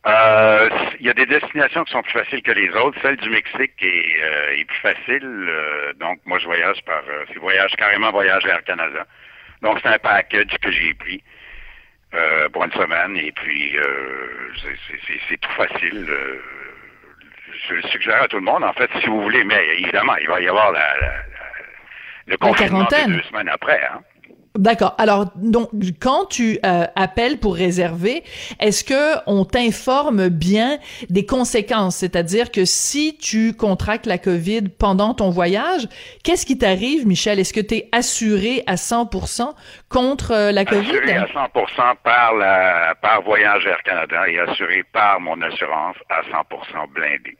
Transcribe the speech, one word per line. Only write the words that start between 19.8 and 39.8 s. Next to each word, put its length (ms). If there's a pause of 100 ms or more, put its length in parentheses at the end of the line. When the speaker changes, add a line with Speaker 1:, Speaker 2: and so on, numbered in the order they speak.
Speaker 1:
il 100
va 140
y 80
avoir 240
la, 60
la, 280
la, 60 (1120)
le 40
Speaker 2:
La 60
Speaker 1:
confinement 460
de 60
Speaker 2:
quarantaine. 260
Speaker 1:
deux 80
semaines 240
après, 420
hein. 120 (540)
Speaker 2:
D'accord. 440
Alors, 360
donc, 340 (300)
quand 280
tu, 360
euh, 220 (100)
appelles 440
pour 160
réserver, 680 (360)
est-ce 240
que 420
on 200
t'informe 840
bien 480 (320)
des 160
conséquences ? 720
C'est-à-dire 560
que 120
si 540
tu 380
contractes 500
la 140
covid 500
pendant 460
ton 160
voyage, 560 (360)
qu'est-ce 220
qui 140
t'arrive, 480
Michel ? 320
Est-ce 120
que 100
t'es 320
assuré 720
à 100
cent 300
pour 200
cent 280 (340)